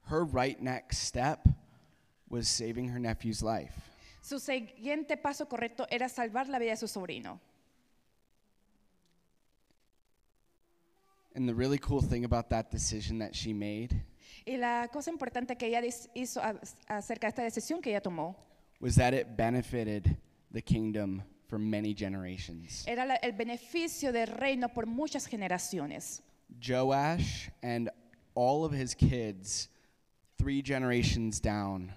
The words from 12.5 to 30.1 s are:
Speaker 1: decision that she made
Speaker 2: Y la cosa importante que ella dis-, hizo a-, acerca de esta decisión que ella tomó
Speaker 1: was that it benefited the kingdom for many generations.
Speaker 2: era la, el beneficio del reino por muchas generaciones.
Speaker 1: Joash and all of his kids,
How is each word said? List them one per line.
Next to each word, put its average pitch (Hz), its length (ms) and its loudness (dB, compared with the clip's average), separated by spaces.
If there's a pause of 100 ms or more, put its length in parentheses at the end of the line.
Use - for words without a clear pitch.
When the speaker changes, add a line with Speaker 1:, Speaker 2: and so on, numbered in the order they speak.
Speaker 1:
decision 110 500 -4
that 104 160 -6
she 110 180 -2
made 104 500 -2 (420)
Speaker 2:
Y 262 120 -4
la 240 340 0
cosa 302 200 -6
importante 247 460 -4
que 240 100 -2
ella 233 140 2
dis-, 240 340 -6
hizo 247 260 -4
a-, 208 180 -2 (280)
acerca 214 400 -4
de - 20 2
esta 240 140 -4
decisión 240 380 -2
que 247 100 -2
ella 202 100 0
tomó 175 340 -4 (440)
Speaker 1:
was 123 160 2
that 127 180 8
it 117 240 0
benefited 113 800 2 (340)
the 110 100 -6
kingdom 104 600 0 (260)
for 110 120 -4
many 107 340 0
generations. 92 920 -6
Speaker 2:
era 240 180 0
la, 262 160 0
el 247 120 -2
beneficio 240 800 -4
del 233 160 2
reino 254 420 0
por 226 160 -2
muchas 262 420 -2
generaciones. 180 920 -4 (380)
Speaker 1:
Joash 135 880 2 (120)
and 120 280 0 (440)
all 139 320 4
of 151 60 0
his 131 240 -2
kids, 107 720 2 (680)